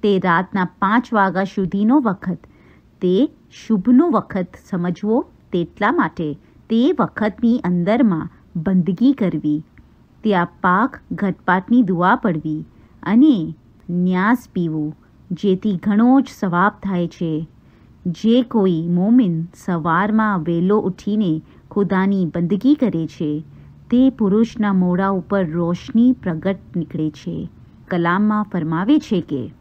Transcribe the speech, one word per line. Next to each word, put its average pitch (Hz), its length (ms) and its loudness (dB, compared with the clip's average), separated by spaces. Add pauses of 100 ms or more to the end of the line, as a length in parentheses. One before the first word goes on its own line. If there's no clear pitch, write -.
તે 202 160 2
રાતના 180 480 -2 (120)
પાંચ 220 340 0
વાગા 190 320 0
સુધીનો 202 540 0
વખત, 185 480 -4 (540)
તે 190 280 2 (220)
શુભનો 247 600 2
વખત 196 500 -4
સમજવો. 202 640 -2 (260)
તેટલા 190 400 -2
માટે 170 460 -4 (300)
તે 240 260 2
વખતની 226 720 0
અંદરમાં 180 640 0 (300)
બંદગી 190 540 0
કરવી, 160 500 -2 (600)
ત્યાં 185 240 0 (140)
પાક 196 400 0 (120)
ઘટપાટની 190 720 0
દુઆ 185 340 2
પડવી 156 480 -4 (380)
અને 208 520 2 (440)
ન્યાસ 185 500 0
પીવું, 156 440 -4 (380)
જેથી 190 480 -2
ઘણો 214 280 2 (100)
જ 277 140 4
સવાબ 190 420 0 (100)
થાય 180 240 -2
છે. 160 400 -6 (680)
જે 233 360 2
કોઈ 180 420 0
મોમિન 180 640 2
સવારમાં 185 880 0
વહેલો 175 400 0
ઉઠીને 190 580 -2 (280)
ખુદાની 190 580 0
બંદગી 185 480 0
કરે 165 320 -2
છે, 151 360 -6 (440)
તે 254 260 4
પુરુષના 214 640 0
મોઢા 180 400 0
ઉપર 190 340 -2
રોશની 175 720 0
પ્રગટ 185 540 -6
નીકળે 160 400 -4
છે. 170 320 -10 (380)
કલામમાં 196 640 0
ફરમાવે 175 520 0
છે 185 220 -2
કે 127 380 -8